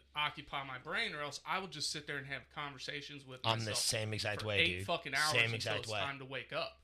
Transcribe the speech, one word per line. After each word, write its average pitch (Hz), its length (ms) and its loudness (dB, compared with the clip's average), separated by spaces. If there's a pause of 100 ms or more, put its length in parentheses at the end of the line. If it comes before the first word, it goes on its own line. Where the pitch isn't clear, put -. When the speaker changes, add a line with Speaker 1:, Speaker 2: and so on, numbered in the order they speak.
(160)
Speaker 1:
occupy 147 480 -2
my 131 140 -8
brain, 185 360 -2
or 147 80 -4
else 143 240 -6
I 160 120 0
will 190 100 -4
just 151 240 -4
sit 151 140 -6
there 147 100 -4
and 135 100 -6
have 135 160 -6 (120)
conversations 143 720 -8
with 127 180 -12
Speaker 2:
I'm 113 160 6
the 110 60 -2
Speaker 1:
myself 104 120 0
Speaker 2:
same 107 360 2
exact 104 280 0
Speaker 1:
for 107 60 -2
Speaker 2:
way, 101 120 4
Speaker 1:
eight 175 180 6
Speaker 2:
dude. 95 80 -4
Speaker 1:
fucking 160 280 -2
hours 151 180 6
Speaker 2:
Same 123 120 6
Speaker 1:
until 113 120 2
Speaker 2:
exact 107 240 0
Speaker 1:
it's 107 120 -6
Speaker 2:
way. 104 80 0
Speaker 1:
time 135 200 -2
to 135 40 -8
wake 127 280 -6
up. 151 320 -4